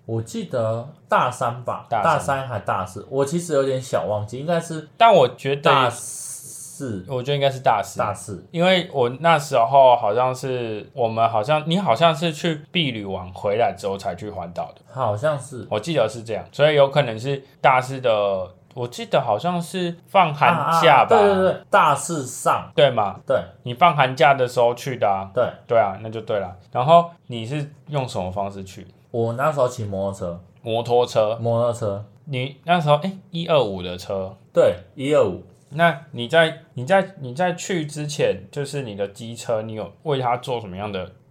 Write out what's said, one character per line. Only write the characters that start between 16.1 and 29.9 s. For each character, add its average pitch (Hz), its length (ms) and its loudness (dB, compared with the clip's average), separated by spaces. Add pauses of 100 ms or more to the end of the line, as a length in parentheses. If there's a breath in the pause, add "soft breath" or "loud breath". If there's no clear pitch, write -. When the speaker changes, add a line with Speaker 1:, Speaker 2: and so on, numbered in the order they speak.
Speaker 2:
这 113 100 -8
样， 92 200 -8
所 147 180 4
以 151 40 0
有 139 140 6
可 143 120 2
能 113 180 -4
是 135 240 -6 (160 loud breath)
大 131 220 4
四 131 180 -8
的， 101 500 0 (240)
我 123 140 -6
记 233 200 -12
得 160 120 2
好 120 180 0
像 170 240 -2
是 175 320 -6 (140)
放 170 260 4
寒 147 480 2
假 143 220 8
吧。 220 140 6
Speaker 1:
啊， - 20 6
啊， 202 80 6
对， 196 80 4
对， 190 160 2
对， - 180 -6
大 170 240 6
四 143 320 -4
上。 120 480 -2
Speaker 2:
对 143 160 6
吗？ 104 380 -2
Speaker 1:
对。 131 100 0 (260)
Speaker 2:
你 123 100 -8
放 170 200 4
寒 131 220 2
假 143 180 6
的 127 140 2
时 123 140 -4
候 120 120 4
去 123 220 -8
的 113 100 0
啊。 98 280 -2
Speaker 1:
对。 117 160 0 (180)
Speaker 2:
对 120 100 2
啊， 101 240 0
那 110 80 -12
就 113 120 -8
对 110 180 -4
了。 90 160 -8 (160)
然 123 140 -2
后 170 240 6 (180)
你 113 180 -8
是 147 280 -8 (160)
用 143 180 -4
什 113 100 -8
么 92 140 -4
方 101 180 -6
式 98 140 -12
去？ 95 240 -18 (240)
Speaker 1:
我 117 220 -2
那 139 180 0
时 143 80 -4
候 123 80 2
骑 120 160 -8
摩 98 260 -4